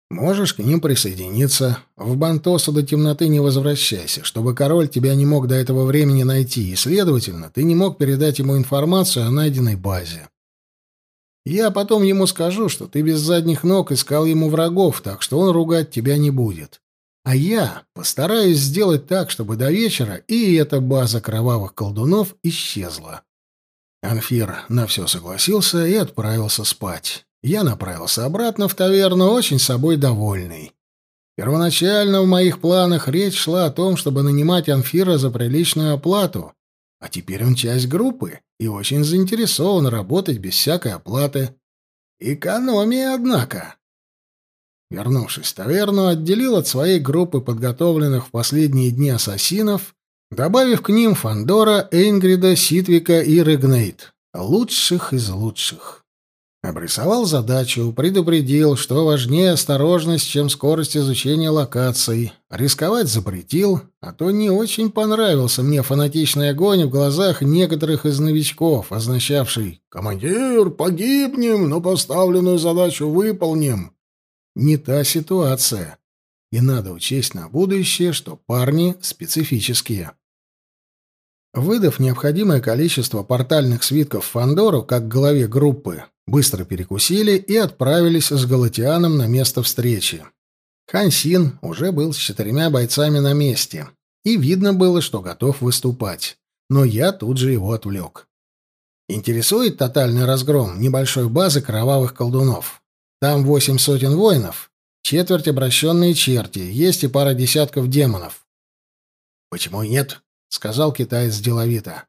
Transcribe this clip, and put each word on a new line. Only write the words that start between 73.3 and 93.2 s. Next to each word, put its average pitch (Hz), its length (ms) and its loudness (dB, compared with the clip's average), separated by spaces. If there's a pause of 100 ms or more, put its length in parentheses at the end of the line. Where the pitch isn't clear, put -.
Не 147 220 2
та 147 260 -2
ситуация. 131 960 -2 (520)
И 113 100 0
надо 120 320 0
учесть 123 420 -4
на 82 120 -12
будущее, 180 640 0
что - 360 -8
парни 147 540 2
специфические. 117 1120 -4 (1400)
Выдав 170 460 0
необходимое 143 600 2
количество 120 640 -2
портальных 123 640 0
свитков 135 420 0
Фандору, 147 580 2
как 117 240 -2
главе 135 400 2
группы, 117 560 0 (240)
быстро 101 380 2
перекусили 170 720 0
и 190 180 -2
отправились 165 720 2
с 139 180 0
Галатианом 131 720 2
на 123 100 2
место 123 360 0
встречи. 117 640 -2 (640)
Хан 190 240 0
Син 160 500 2
уже 165 300 -4
был 156 220 -2
с - 40 -8
четырьмя 127 520 -2
бойцами 143 500 0
на 139 140 2